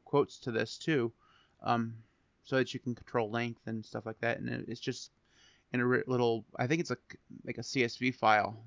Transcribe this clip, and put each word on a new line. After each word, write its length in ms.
quotes 360
to 120
this 260
too, 360
um, 300
so 140
that 160
you 60
can 140
control 380
length 340
and 200
stuff 200
like 140
that. 200
And 100
it, 180
it's 140
just 300
in 60
a 60
ri-, 200
little, 380
I 100
think 140
it's 100
a, 60
like 120
a 60
C 200
S 140
V 140
file 440